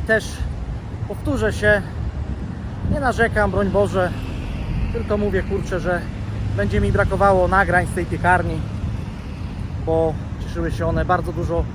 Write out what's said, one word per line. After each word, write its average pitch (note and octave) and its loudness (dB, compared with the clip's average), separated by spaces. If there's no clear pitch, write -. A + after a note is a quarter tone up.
I - -6
też A3 2
powtórzę A3 0
się, G#3 4
nie D4 2
narzekam, A3 2
broń G3 2
Boże, F#3 2
tylko G#3+ 0
mówię, G3 2
kurczę, F#3+ -2
że F3 0
będzie G3+ 2
mi G#3 4
brakowało F#3+ 4
nagrań F3+ 4
z - -4
tej F3 -2
piekarni, E3+ 2
bo D#3+ 2
cieszyły E3+ -4
się E3 -2
one D#3+ 0
bardzo F3 0
dużo E3+ 0